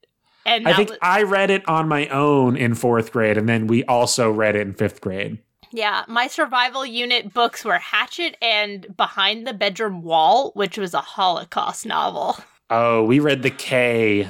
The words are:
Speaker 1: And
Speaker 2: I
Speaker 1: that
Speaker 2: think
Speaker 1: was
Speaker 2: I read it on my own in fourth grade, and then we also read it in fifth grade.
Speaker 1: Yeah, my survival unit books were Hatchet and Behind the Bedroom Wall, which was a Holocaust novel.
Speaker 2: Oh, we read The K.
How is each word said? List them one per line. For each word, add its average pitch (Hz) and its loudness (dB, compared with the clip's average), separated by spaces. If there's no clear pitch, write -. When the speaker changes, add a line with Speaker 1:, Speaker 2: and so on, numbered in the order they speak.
Speaker 1:
And 233 0
Speaker 2:
I 160 2
Speaker 1:
that 185 4
Speaker 2:
think 202 2
Speaker 1:
was 214 -14
Speaker 2:
I 185 4
read 196 2
it 196 0
on 160 2
my 147 0
own 139 4
in 117 0
fourth 117 0
grade, 107 2
and 107 0
then 113 0
we 117 2
also 120 2
read 107 2
it 104 0
in 98 -6
fifth 104 -4
grade. 104 -8
Speaker 1:
Yeah, 208 -4
my 240 -2
survival 262 -2
unit 240 -4
books 240 0
were 190 0
Hatchet 254 -4
and 208 -2
Behind 208 -2
the 254 -8
Bedroom 202 -4
Wall, 170 2
which 196 -4
was 185 -6
a 156 0
Holocaust - -4
novel. 180 -4
Speaker 2:
Oh, 117 2
we 123 4
read 139 0
The 127 0
K. 113 0